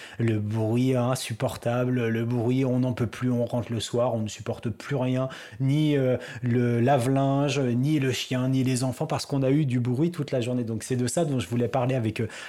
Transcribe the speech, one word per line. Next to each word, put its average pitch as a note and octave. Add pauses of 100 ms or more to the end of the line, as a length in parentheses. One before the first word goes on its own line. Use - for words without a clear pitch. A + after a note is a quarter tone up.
(180)
le A2+
bruit A2+
insupportable, B2
le A2+
bruit, B2
on B2+
n'en B2+
peut A#2+
plus, B2+
on A#2+
rentre A#2
le A#2
soir, A#2
on A2+
ne G#2+
supporte -
plus -
rien, B2+ (320)
ni, D3
euh, B2+ (260)
le A#2+
lave-linge, C3+
ni C3
le C3+
chien, B2+
ni C3
les B2+
enfants, C3
parce C3+
qu'on C3+
a C3
eu D3+
du B2+
bruit B2
toute D#3
la C3+
journée. B2
Donc, A2
c'est C3
de B2
ça A#2+
dont D3
je G2+
voulais A#2
parler C3
avec, A2
euh, A2 (200)